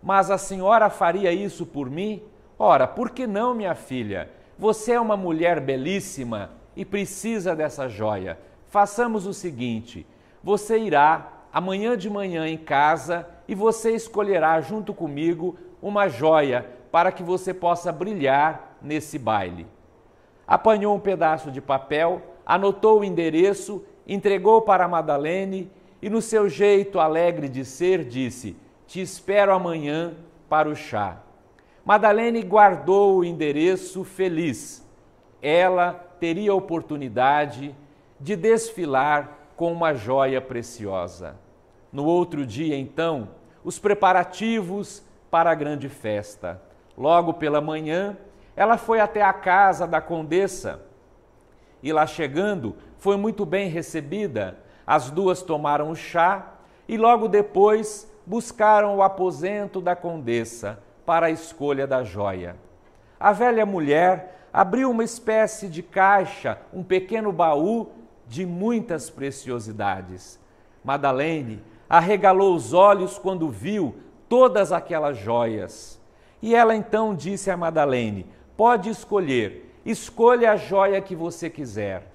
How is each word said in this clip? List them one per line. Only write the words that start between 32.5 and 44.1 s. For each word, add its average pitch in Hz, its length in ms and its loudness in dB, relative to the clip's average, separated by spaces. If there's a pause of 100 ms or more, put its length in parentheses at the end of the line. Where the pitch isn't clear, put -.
o 175 80 2
endereço 170 760 -2
feliz. 165 840 -6 (540)
Ela 175 520 2 (260)
teria 175 320 -2
a 196 40 4
oportunidade 143 1200 -2 (440)
de 160 160 -6
desfilar 151 1040 0 (160)
com 170 180 -2
uma 170 180 0
joia 131 480 0
preciosa. 95 960 -8 (560)
No 143 140 -6
outro 170 400 0
dia, 143 320 -6
então, 135 520 -6 (340)
os - 160 -10
preparativos 196 1200 0 (280)